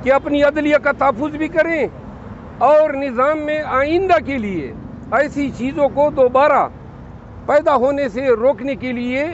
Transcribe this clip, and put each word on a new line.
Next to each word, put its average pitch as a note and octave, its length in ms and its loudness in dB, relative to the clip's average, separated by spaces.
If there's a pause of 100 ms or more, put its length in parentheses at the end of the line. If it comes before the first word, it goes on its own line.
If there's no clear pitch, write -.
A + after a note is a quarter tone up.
कि B3 60 0
अपनी C#4+ 320 2
अदलिया D4 360 2
का C#4+ 140 2
तहफ़्फ़ुज़ C#4 460 0
भी D#4 100 -2
करें D#4 420 0 (680)
और D4+ 360 4
निज़ाम C#4 440 0
में D4+ 220 -2
आइंदा D#4+ 580 2
के C#4 180 -4
लिए F3 360 -6 (420)
ऐसी C#4 360 0
चीज़ों C#4 380 -2
को C#4 220 2
दोबारा C4 500 4 (880)
पैदा D4 280 4
होने C#4 340 0
से B3+ 260 0
रोकने B3+ 400 0
के B3+ 180 -6
लिए B3 400 -2